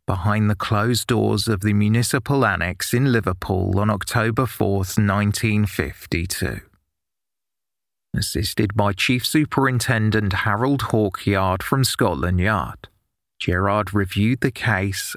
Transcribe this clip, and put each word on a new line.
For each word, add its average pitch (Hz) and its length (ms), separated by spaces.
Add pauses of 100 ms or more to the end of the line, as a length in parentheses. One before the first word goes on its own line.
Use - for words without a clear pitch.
behind 104 420
the 104 60
closed 110 540
doors 107 400
of 101 140
the 107 100
Municipal 117 760
Annex 90 480
in 131 160
Liverpool 95 720
on 104 100
October 113 560
fourth, 98 500
nineteen 104 680
fifty-two. 82 920 (1600)
Assisted - 580
by 101 200
Chief 123 300
Superintendent 113 1080
Harold 117 500
Hawkyard 95 800
from 135 220
Scotland 90 560
Yard, 92 480 (500)
Gerard 98 540
reviewed 104 480
the 139 100
case 98 680